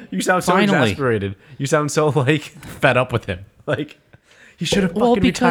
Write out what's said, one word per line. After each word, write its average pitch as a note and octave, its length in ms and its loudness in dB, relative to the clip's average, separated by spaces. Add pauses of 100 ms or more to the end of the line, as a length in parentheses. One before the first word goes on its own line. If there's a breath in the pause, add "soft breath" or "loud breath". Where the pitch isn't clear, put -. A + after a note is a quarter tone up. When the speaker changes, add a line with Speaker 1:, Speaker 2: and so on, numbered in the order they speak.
(120)
Speaker 1:
You F#3 80 -6
sound F#3 240 0
so F3 80 0
Speaker 2:
"Finally." F#3+ 380 2
Speaker 1:
exasperated. G2+ 480 -2 (200 loud breath)
You C#3 100 -6
sound D3+ 220 0
so, D3+ 200 2
like, C#3+ 320 2
fed - 560 -2
up B2+ 160 0
with A2+ 100 -2
him. F#2 220 -8 (200)
Like, D3+ 320 -6 (600 soft breath)
he E3+ 80 -6
should G3 180 0
have F3 100 -2
Speaker 2:
Well, A#3 220 2
Speaker 1:
fucking G3 60 0
Speaker 2:
because F3+ 300 0